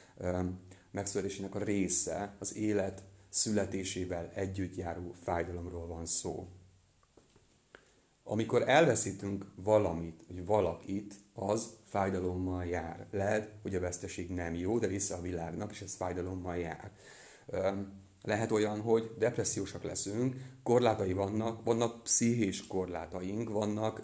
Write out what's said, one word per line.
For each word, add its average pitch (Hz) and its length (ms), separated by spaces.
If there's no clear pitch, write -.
ö, 90 240
megszületésének 98 640
a 101 100
része, 98 760
az - 180
élet 104 460
születésével 92 1080
együtt 95 420
járó 87 460
fájdalomról 85 640
van 82 200
szó. 90 420
Amikor 113 460
elveszítünk 110 760
valamit, 90 720
vagy 90 160
valakit, 98 720
az 104 360
fájdalommal 92 800
jár. 85 460
Lehet, 107 400
hogy 95 120
a 90 60
veszteség 90 500
nem 87 240
jó, 92 240
de 113 80
része 95 280
a 87 60
világnak, 87 500
és - 100
ez - 140
fájdalommal 90 640
jár. 85 340
Öm, 98 460
lehet 110 280
olyan, 107 300
hogy 113 380
depressziósak 104 640
leszünk, 117 540
korlátai 110 500
vannak, 107 520
vannak 117 380
pszichés 117 640
korlátaink, 92 840
vannak, 107 540